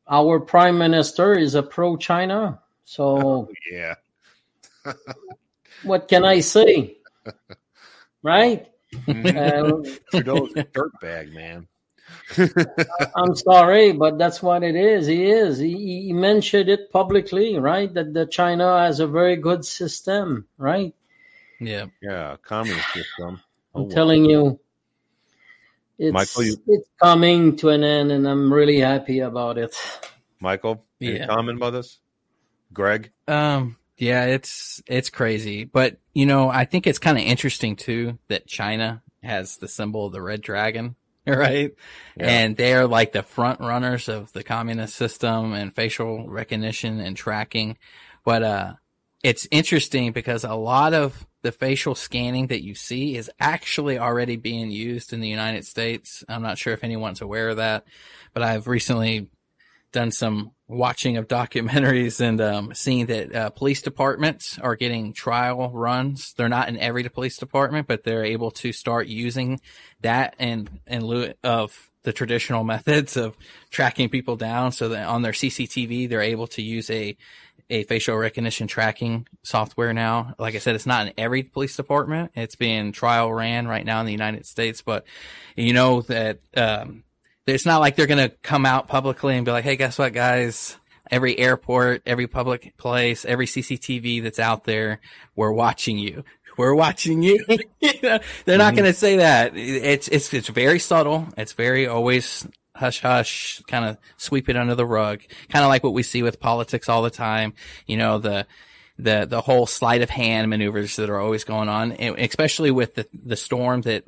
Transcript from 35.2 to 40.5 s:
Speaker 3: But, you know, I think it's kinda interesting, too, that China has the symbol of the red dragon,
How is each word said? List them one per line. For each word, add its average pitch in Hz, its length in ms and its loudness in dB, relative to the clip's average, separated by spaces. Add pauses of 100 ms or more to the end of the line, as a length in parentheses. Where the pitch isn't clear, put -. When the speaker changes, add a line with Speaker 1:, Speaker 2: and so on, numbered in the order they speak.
Speaker 3:
But, 131 320 0 (160)
you 139 140 4
know, 139 240 4
I 135 160 0
think 180 200 -2
it's 151 120 2
kinda 147 240 2
interesting, 123 540 -2
too, 117 420 -6 (100)
that - 180 -4
China 113 560 -6 (200)
has 101 340 -8
the 92 120 -14
symbol 107 380 -6
of 95 60 -10
the 95 80 -10
red 104 220 -8
dragon, 113 540 -4 (140)